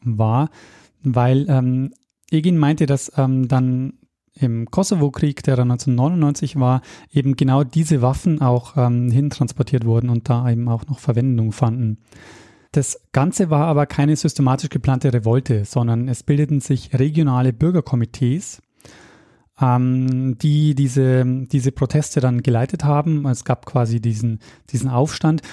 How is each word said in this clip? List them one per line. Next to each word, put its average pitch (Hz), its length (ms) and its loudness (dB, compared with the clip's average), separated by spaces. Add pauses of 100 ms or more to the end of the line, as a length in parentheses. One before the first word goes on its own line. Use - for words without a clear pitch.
war, 113 480 0 (520)
weil, 131 460 2
ähm, 131 440 0 (380)
Egin 165 280 2
meinte, 151 280 2
dass, 139 300 -2
ähm, 131 320 0
dann 127 460 0 (420)
im 117 340 -2
Kosovo-Krieg, 151 760 0
der 135 120 2
dann 123 120 2
neunzehnhundertneunundneunzig 143 880 0
war, 127 240 2 (300)
eben 135 240 0
genau 135 280 2
diese 156 380 0
Waffen 147 400 0
auch, 123 340 0
ähm, 123 340 0
hintransportiert 131 760 0
wurden 117 240 2
und 117 180 -2
da 123 220 0
eben 117 180 0
auch 113 180 -2
noch 135 120 -6
Verwendung 117 540 0
fanden. 113 460 -2 (760)
Das - 280 -2 (120)
Ganze 170 360 0
war 156 200 2
aber 147 180 2
keine 151 300 0
systematisch 135 520 0
geplante 131 460 0
Revolte, 113 500 0
sondern 117 440 -2
es 123 160 -6
bildeten 143 360 0
sich - 380 -4
regionale 135 540 2
Bürgerkomitees, 135 1080 -2 (1000)
ähm, 127 800 0
die 151 360 2
diese, 131 500 2
diese 127 460 -2
Proteste 147 480 -2
dann 123 240 0
geleitet 127 400 0
haben. 147 440 0
Es 127 180 -2
gab - 220 -4
quasi 117 340 0
diesen, 110 400 -2 (300)
diesen 123 200 -2
Aufstand. 151 520 0 (100)